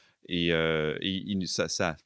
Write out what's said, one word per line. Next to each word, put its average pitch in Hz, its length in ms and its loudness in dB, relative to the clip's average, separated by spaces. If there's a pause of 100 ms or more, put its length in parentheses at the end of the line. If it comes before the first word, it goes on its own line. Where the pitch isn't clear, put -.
(280)
Et, 85 240 2
euh, 80 480 2
et 95 100 -2 (160)
ils, 95 220 -2
ça, - 220 -2
ça, 85 260 0 (100)